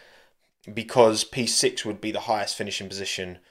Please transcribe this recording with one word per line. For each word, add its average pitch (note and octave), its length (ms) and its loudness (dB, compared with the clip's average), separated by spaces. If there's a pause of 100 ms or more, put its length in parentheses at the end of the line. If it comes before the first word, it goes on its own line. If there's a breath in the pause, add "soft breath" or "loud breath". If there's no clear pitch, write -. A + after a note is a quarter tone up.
(720 soft breath)
because A2 520 6
P A#2+ 220 -4
six - 380 0
would G2+ 160 -6
be A2 100 -6
the G2+ 100 -4
highest G#2 360 -2
finishing G2+ 320 -8
position F#2+ 500 -8 (120)